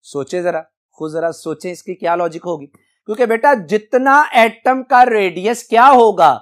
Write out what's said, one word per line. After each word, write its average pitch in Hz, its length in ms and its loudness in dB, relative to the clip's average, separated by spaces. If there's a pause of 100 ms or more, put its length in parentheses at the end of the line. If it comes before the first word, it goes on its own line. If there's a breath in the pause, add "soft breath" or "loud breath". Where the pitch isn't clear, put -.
सोचे 143 360 -8
जरा, 170 240 -6 (320)
खुद 156 140 -10
जरा 165 260 -6
सोचें 165 340 -10
इसकी 180 240 -14
क्या 170 220 -4
लॉजिक 170 280 -6
होगी, 156 200 -8
क्योंकि - 640 -6
बेटा 226 260 0 (140)
जितना 254 540 0 (160)
एटम 247 480 0
का 247 200 4
रेडियस 208 640 -4
क्या 233 180 4
होगा? 202 540 4